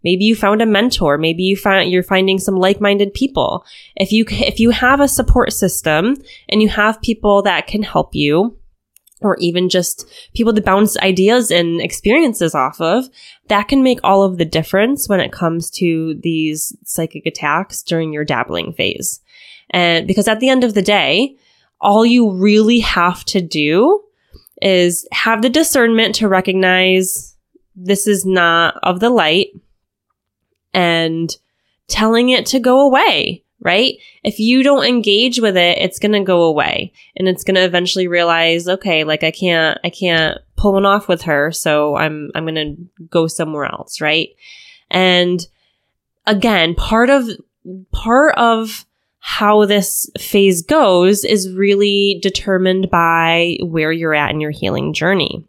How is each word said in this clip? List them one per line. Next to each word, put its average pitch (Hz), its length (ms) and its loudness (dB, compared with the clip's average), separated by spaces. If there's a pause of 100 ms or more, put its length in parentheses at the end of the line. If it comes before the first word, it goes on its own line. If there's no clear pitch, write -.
Maybe 185 200 2
you 220 120 4
found 214 260 2
a 226 40 2
mentor. 202 520 0
Maybe 165 240 -2
you 190 140 0
found, 190 340 0
you're 180 140 0
finding 190 340 0
some 190 160 -2
like-minded 202 580 0
people. - 540 -4 (300)
If 196 160 -2
you, 220 160 2
if - 320 -4
you 233 100 4
have 254 300 0
a 285 80 4
support - 440 0
system 180 640 -2 (320)
and 214 140 2
you 214 60 2
have 214 340 -2
people 208 400 2
that 180 240 0
can 208 160 -4
help - 320 -4
you, 151 420 0 (640)
or 196 200 0
even 175 280 0
just - 400 -4 (240)
people 226 220 0
to 214 80 0
bounce 202 360 2
ideas 190 520 2
and 170 300 0
experiences 220 720 0
off 143 260 -2
of, 214 280 -2 (400)
that 208 180 0
can 277 160 2
make 254 220 2
all 196 180 4
of 185 160 0
the 170 60 0
difference 196 640 -2
when 196 120 0
it - 120 -4
comes 165 380 -4
to 160 520 -4
these 160 520 -4 (100)
psychic 165 420 -8
attacks 156 560 -6
during 160 300 -4
your 151 120 -6
dabbling 98 480 -6
phase. - 480 -6 (500)
And 170 360 0
because 190 220 0
at 220 100 0
the 262 100 0
end 262 140 2
of 226 120 -2
the 202 80 0
day, 196 520 0 (460)
all 214 260 4
you 233 240 4
really 214 480 4
have 180 460 -2
to - 160 -2
do 175 600 2 (640)
is 180 480 0
have 220 320 -2
the 247 80 2
discernment 233 640 2
to 214 140 0
recognize 185 1040 0 (400)
this 190 320 -2
is 196 180 0
not 170 600 2
of 180 160 0
the 233 100 2
light 180 380 2 (1200)
and 165 640 -2 (520)
telling 226 420 2
it - 160 0
to 262 140 0
go 254 180 4
away, 262 640 2 (180)
right? 202 340 0 (280)
If - 160 -4
you 247 240 2
don't 277 240 2
engage 240 540 0
with 202 160 2
it, 175 220 2
it's 175 200 -4
gonna 208 240 0
go 180 220 2
away, 156 480 -2 (240)
and 185 120 -2
it's 185 140 -2
gonna 185 220 2
eventually 180 420 -2
realize, 170 600 0
"Okay, 180 340 -2
like, 156 220 -2
I 160 80 0
can't, 165 500 -2
I 175 80 -6
can't 165 480 -2 (180)
pull 202 180 2
one 196 120 2
off 202 220 0
with 175 140 0
her, 151 280 0
so 151 460 -2
I'm, 151 400 -6
I'm 160 80 -6
gonna 156 320 -6 (340)
go 165 160 2
somewhere 156 380 -6
else," - 360 -12
right? 156 280 -2 (640)
And 180 520 0 (800)
again, 190 520 0
part 233 340 0
of, 269 180 2 (600)
part 262 480 2
of 226 460 0 (440)
how 214 380 2
this 196 420 -2 (120)
phase 196 420 2
goes 202 640 2
is 190 280 -2
really 202 680 0
determined 190 680 -2
by 165 720 0
where 160 300 -4
you're 165 240 -2
at 147 160 0
in 151 100 -4
your 151 120 -6
healing 143 420 -4
journey. 170 540 -2